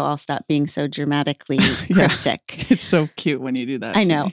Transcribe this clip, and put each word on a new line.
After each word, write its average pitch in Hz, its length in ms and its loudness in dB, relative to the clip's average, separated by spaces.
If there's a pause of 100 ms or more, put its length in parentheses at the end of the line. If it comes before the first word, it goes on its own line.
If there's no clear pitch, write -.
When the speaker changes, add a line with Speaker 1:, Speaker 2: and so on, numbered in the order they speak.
Speaker 1:
I'll 147 140 -2
stop - 320 -6
being 147 180 2
so 147 180 -4
dramatically 143 720 -2 (140)
Speaker 2:
<laughs> - 140 -8
Yeah. 180 220 4
Speaker 1:
cryptic. - 600 -4
Speaker 2:
It's 196 140 4
so 160 320 2
cute 147 240 -2
when 131 160 -4
you 123 100 -4
do 131 120 -4
that 110 180 -6
Speaker 1:
I 214 80 2
Speaker 2:
to 185 60 4
Speaker 1:
know, 147 160 2
Speaker 2:
me. 185 80 -4